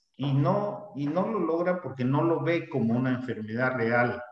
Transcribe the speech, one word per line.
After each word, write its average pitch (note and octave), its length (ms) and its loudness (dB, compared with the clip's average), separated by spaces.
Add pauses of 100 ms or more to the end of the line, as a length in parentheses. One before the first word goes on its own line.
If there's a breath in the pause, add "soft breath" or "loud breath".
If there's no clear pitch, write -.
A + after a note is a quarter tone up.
(160)
y C#3 180 -2
no, F#3+ 600 0
y C#3+ 120 -4
no F#3 200 0
lo A3 120 -2
logra F3 420 0
porque B2 240 -4
no C#3 180 4
lo D#3+ 200 2
ve E3 260 0
como A#2 240 0
una C3 160 2
enfermedad A#2+ 680 -2
real. A#2 460 2 (100)